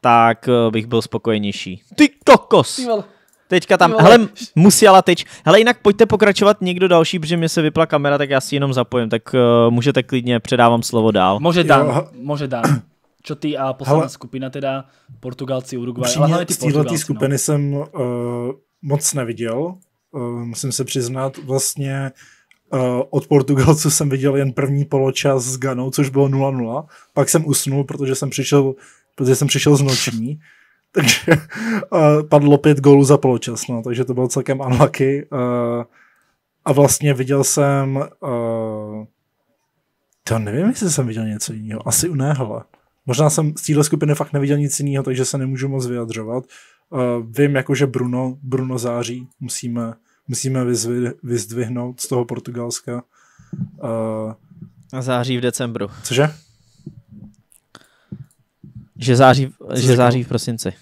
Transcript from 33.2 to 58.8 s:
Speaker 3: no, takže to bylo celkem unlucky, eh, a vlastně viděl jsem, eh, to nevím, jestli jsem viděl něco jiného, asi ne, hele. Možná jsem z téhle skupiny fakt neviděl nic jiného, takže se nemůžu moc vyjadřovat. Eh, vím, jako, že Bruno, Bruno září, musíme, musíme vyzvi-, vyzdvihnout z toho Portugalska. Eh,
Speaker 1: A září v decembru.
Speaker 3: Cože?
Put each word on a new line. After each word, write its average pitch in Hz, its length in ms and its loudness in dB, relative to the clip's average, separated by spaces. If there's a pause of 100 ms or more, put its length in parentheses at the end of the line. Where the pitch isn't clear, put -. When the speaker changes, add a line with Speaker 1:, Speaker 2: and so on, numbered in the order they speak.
Speaker 3:
no, 120 160 -6
takže 120 220 -4
to 123 80 -6
bylo 127 140 -2
celkem 135 320 -4
unlucky, 135 760 0
eh, 120 520 -4 (800)
a 147 60 -2
vlastně 143 420 2
viděl 131 300 0
jsem, 139 600 0
eh, 110 1000 -8 (1160)
to 113 160 -4
nevím, 110 280 -4
jestli 214 240 -2
jsem 139 160 -4
viděl 110 180 -6
něco 107 280 -8
jiného, 110 340 -10
asi 165 220 -2
ne, 143 240 -2
hele. 117 300 -8 (440)
Možná 139 220 0
jsem 151 280 -2
z - 80 -12
téhle 151 180 2
skupiny 147 320 -2
fakt 147 180 -8
neviděl 143 240 0
nic 143 220 -4
jiného, 139 240 -4
takže 131 220 -2
se 143 120 -6
nemůžu 135 320 -6
moc 131 180 -6
vyjadřovat. 117 560 -8 (500)
Eh, 143 40 -6 (400)
vím, 143 180 2
jako, 135 200 -2
že 139 120 0
Bruno, 127 540 -4
Bruno 131 360 -4
září, 120 500 -6 (120)
musíme, 117 540 -8 (340)
musíme 131 380 -4
vyzvi-, 120 480 -4 (100)
vyzdvihnout 120 800 -6
z - 60 -10
toho 123 180 -2
Portugalska. 120 800 -10 (800)
Eh, 110 500 -8 (600)
Speaker 1:
A 131 80 -8
září 127 360 -2
v 120 40 -4
decembru. 117 460 -4 (160)
Speaker 3:
Cože? 135 240 0 (2750)